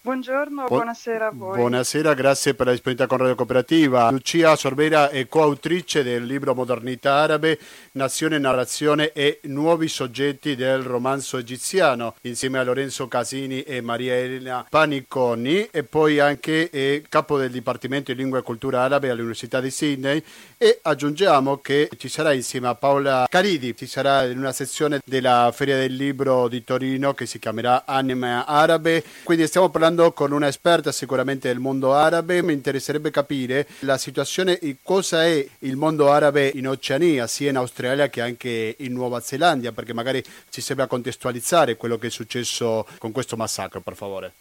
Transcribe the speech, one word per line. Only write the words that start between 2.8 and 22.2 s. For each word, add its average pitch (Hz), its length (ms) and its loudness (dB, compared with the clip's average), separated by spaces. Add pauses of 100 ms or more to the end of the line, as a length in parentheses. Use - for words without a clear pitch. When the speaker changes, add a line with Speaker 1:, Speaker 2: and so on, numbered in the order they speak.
Speaker 2:
con 131 100 2
Radio 127 160 4
Cooperativa. 127 760 4
Lucia 156 460 4
Sorbera 147 540 2
è 131 180 -4
coautrice 156 760 0
del 123 220 -2
libro 135 300 -2
Modernità 123 600 -2
Arabe, 156 440 2 (340)
Nazione, 151 460 -2
Narrazione 143 760 0
e 147 300 0
Nuovi 160 460 0
Soggetti 139 680 -4
del 131 260 0
Romanzo 131 560 -4
Egiziano, 123 840 -2
insieme 127 360 -4
a 131 40 2
Lorenzo 127 440 -2
Casini 131 560 -4
e 127 200 -8
Maria 120 320 -4
Elena 127 520 -4
Paniconi, 139 1040 0
e 156 120 -4
poi 151 380 2
anche 156 500 0
è 139 360 -2
capo 151 300 0
del 131 140 -2
Dipartimento 127 640 -6
di 123 40 -6
Lingua 131 220 -2
e 120 40 -4
Cultura 123 400 -2
Arabe 139 280 0
all'Università 117 500 -4
di 131 100 -4
Sydney. 143 540 -2 (320)
E 233 240 4
aggiungiamo 147 760 2
che 147 400 0
ci 135 100 -10
sarà 151 240 0